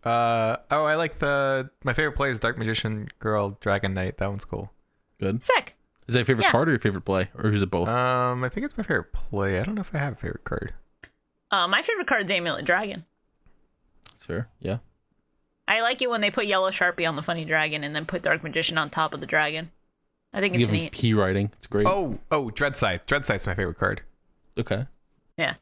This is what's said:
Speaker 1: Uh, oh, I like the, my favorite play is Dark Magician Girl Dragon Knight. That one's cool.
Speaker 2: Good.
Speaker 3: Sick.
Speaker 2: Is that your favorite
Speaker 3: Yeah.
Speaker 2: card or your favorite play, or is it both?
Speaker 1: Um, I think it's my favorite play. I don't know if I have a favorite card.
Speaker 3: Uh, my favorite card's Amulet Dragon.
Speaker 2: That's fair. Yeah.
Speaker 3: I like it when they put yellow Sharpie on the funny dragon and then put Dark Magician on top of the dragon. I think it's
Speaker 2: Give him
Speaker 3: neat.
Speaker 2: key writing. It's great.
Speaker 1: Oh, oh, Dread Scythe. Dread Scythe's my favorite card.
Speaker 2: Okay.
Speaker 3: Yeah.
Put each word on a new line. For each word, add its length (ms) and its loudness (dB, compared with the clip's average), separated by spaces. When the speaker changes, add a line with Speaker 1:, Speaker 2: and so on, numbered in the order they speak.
Speaker 1:
Uh, 520 2
oh, 140 2
I 100 2
like 240 -2
the, 500 0
my 80 0
favorite 240 0
play 140 2
is 100 -2
Dark 180 -2
Magician 520 -2
Girl 400 0
Dragon 340 0
Knight. 240 -4
That 120 0
one's 160 -8
cool. 260 -8
Speaker 2:
Good. 240 0
Speaker 3:
Sick. 320 0
Speaker 2:
Is 60 -4
that 60 6
your 60 2
favorite 200 4
Speaker 3:
Yeah. 60 6
Speaker 2:
card 180 6
or 20 4
your 80 2
favorite 240 0
play, 240 2
or 140 2
is 100 4
it 80 2
both? 200 2
Speaker 1:
Um, 540 2
I 60 0
think 160 -4
it's 120 -8
my 80 -4
favorite 260 -2
play. 480 0
I 40 0
don't 120 -4
know 60 -4
if 120 -10
I 40 -2
have 160 -2
a 20 -10
favorite 300 -8
card. 280 -4
Speaker 3:
Uh, 160 2
my 140 2
favorite 260 -2
card's 240 0
Amulet 320 -2
Dragon. 400 0
Speaker 2:
That's 180 -20
fair. 240 -6
Yeah. 160 -2
Speaker 3:
I 140 2
like 200 -2
it 80 0
when 120 0
they 100 0
put 140 -2
yellow 260 2
Sharpie 360 0
on 100 -2
the 40 -6
funny 220 -4
dragon 400 -2
and 100 -8
then 120 -4
put 160 -6
Dark 220 0
Magician 340 -2
on 120 0
top 240 -2
of 60 -10
the 60 -10
dragon. 460 0
I 60 -6
think 160 0
it's 120 6
Speaker 2:
Give 20 0
him 140 2
Speaker 3:
neat. 100 -8
Speaker 2:
key 200 2
writing. 440 2
It's 100 -20
great. 200 2
Speaker 1:
Oh, 320 0
oh, 200 0
Dread 260 0
Scythe. 280 0
Dread 200 0
Scythe's 220 0
my 80 -2
favorite 220 -2
card. 240 0
Speaker 2:
Okay. 280 -2
Speaker 3:
Yeah. 240 -2